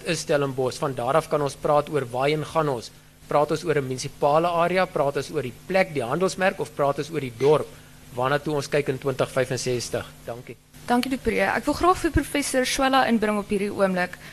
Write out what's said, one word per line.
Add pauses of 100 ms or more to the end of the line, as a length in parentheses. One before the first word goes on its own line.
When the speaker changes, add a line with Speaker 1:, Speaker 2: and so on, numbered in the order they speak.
Speaker 1:
is
Stellenbosch.
Van
daar
af
kan
ons
praat
oor
waarheen
gaan
ons. (360)
Praat
ons
oor
'n
munisipale
area,
praat
ons
oor
die (140)
plek,
die
handelsmerk,
of
praat
ons
oor
die
dorp (460)
waarna
toe
ons
kyk
in
twintig
vyfenzestig? (200)
Dankie. (300)
Speaker 2:
Dankie,
Dupree.
Ek
wil
graag
vir
professor
Swela
inbring
op
hierdie
oomblik. (160)